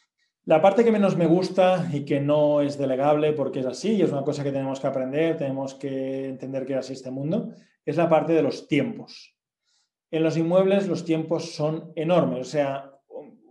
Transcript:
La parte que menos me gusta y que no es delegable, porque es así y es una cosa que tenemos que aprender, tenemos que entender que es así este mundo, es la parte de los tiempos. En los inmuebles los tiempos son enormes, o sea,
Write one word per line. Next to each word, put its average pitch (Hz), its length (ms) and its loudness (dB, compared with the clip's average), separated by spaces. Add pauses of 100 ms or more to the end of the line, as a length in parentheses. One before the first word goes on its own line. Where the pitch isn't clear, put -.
(440)
La 160 180 4
parte 196 220 6
que 226 80 4
menos 196 240 2
me 170 100 2
gusta 180 680 2
y 139 120 -4
que 139 160 0
no 147 420 2
es 143 160 -2
delegable, 143 540 2
porque 139 260 -4
es 127 80 -2
así 170 300 -2
y 185 60 4
es 139 100 2
una 139 100 -4
cosa 143 220 -4
que 139 80 -2
tenemos 135 260 -4
que - 80 -4
aprender, 139 500 -2
tenemos 135 380 -6
que 135 540 -6
entender 131 360 -8
que 135 100 -6
es 131 40 0
así 127 160 -8
este 127 160 -12
mundo, 139 400 -4 (340)
es 147 120 -4
la 170 120 2
parte 156 240 4
de 156 100 4
los - 260 -4
tiempos. - 680 -4 (760)
En 160 120 0
los 160 140 2
inmuebles 190 500 2
los 170 180 -4
tiempos 160 520 -2
son 156 400 -4
enormes, 147 440 2
o 127 100 -10
sea, 139 420 -4 (580)